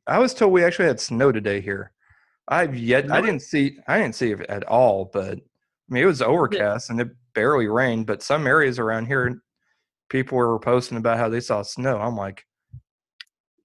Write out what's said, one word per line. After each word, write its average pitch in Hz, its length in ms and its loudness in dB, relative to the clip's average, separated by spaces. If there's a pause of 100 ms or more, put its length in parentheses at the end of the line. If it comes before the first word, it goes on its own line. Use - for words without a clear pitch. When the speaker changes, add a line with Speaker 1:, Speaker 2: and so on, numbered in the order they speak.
Speaker 1:
I 165 100 2
was 254 160 2
told 202 180 4
we 175 120 6
actually 175 220 2
had 131 120 2
snow 127 320 2
today 104 300 -2
here. 98 320 -8 (560)
I've 151 280 0
yet, 120 340 2
I 127 60 2
Speaker 2:
Really? 202 120 2
Speaker 1:
didn't 151 140 -2
see, 139 440 -2
I 160 120 0
didn't 202 180 -2
see 113 160 0
it 98 160 -4
at 101 160 -8
all, 107 480 2
but, 95 260 -4
I - 20 -16 (480)
mean, 127 140 0
it 175 40 4
was 160 140 2
Speaker 2:
The 120 60 2
Speaker 1:
overcast 165 640 0
and 117 100 -4
it 120 80 -4 (260)
barely 117 340 2
rained, 113 380 0
but 104 160 -6
some 147 260 -2
areas 131 320 2
around 113 260 -2
here, 127 340 -2 (680)
people 131 300 -2
were 117 200 2
posting 123 400 0
about 113 200 0
how 117 100 0
they 117 120 -4
saw 107 220 -4
snow. 123 360 -4
I'm 113 180 -4
like, 98 280 -10 (1200)